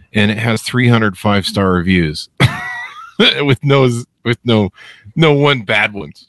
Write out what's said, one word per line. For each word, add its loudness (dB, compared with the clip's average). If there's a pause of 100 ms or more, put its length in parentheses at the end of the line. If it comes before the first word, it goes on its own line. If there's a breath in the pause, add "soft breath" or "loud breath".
(140)
and 2
it -4
has -2
three 0
hundred 2
five-star 0
reviews -2 (100)
<laughs> -6
with 0
no, 4 (380)
with -2
no, 2 (440 loud breath)
no 4
one 2
bad -2
ones," -14